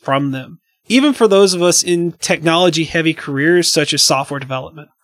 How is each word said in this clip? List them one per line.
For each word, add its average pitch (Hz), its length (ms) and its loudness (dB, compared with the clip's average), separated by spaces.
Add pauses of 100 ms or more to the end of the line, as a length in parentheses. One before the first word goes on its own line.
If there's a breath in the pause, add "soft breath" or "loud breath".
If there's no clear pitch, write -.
from 139 280 -2
them. 131 300 -12 (260)
Even 269 260 2
for 233 140 2
those 196 260 4
of 175 100 -2
us 175 200 2
in 175 300 -2
technology-heavy 165 1000 0
careers 156 580 0
such 151 200 0
as 147 120 0
software 139 360 -2
development, 139 480 -12 (160)